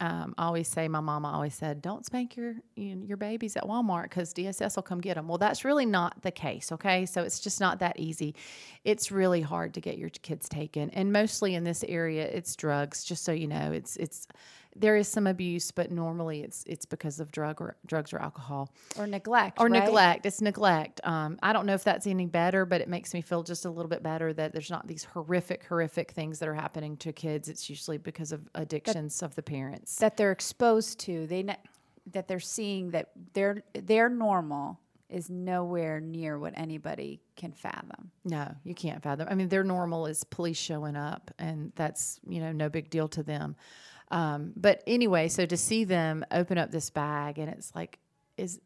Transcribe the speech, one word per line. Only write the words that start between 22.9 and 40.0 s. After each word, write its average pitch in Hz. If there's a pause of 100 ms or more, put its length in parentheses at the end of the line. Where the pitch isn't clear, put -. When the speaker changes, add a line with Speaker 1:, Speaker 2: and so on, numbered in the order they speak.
Speaker 1:
me 175
feel 170
just 170
a 180
little 165
bit -
better 160
that 156
there's 156
not 175
these 160
horrific, 175
horrific 165
things 156
that 160
are 151
happening 151
to 160
kids. 151
It's -
usually 151
because 156
of 151
addictions 151
Speaker 2:
That 175
Speaker 1:
of 147
the 156
parents. 135
Speaker 2:
that 214
they're 202
exposed 220
to, 165
they 180
ne-, 202 (540)
that 185
they're 185
seeing 190
that 160 (240)
their, 202 (100)
their 220
normal 170 (300)
is 180
nowhere 180
near 160
what 156
anybody 156 (160)
can 170
fathom. - (120)
Speaker 1:
No, 151
you 175
can't 151
fathom. 147
I 202
mean, 190
their 190
normal 175